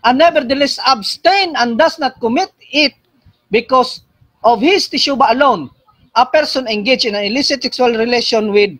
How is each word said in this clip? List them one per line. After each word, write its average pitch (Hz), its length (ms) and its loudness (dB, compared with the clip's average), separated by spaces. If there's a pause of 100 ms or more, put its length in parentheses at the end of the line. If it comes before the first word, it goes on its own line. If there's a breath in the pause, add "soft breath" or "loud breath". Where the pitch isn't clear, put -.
and 247 160 2
nevertheless 285 680 0
abstain 330 680 0
and 240 240 -2
does 311 240 0
not 262 160 -6
commit 262 320 -2 (240)
it 294 240 0 (520)
because 240 520 0 (400)
of 233 160 4
his 330 320 0
teshuba 262 400 0
alone, 240 400 0 (480)
a 254 80 4
person 285 400 -2
engaged 214 400 0
in 214 80 -4
an 202 140 -4
illicit 269 340 -2
sexual 247 320 -2
relation 226 560 0
with 202 300 2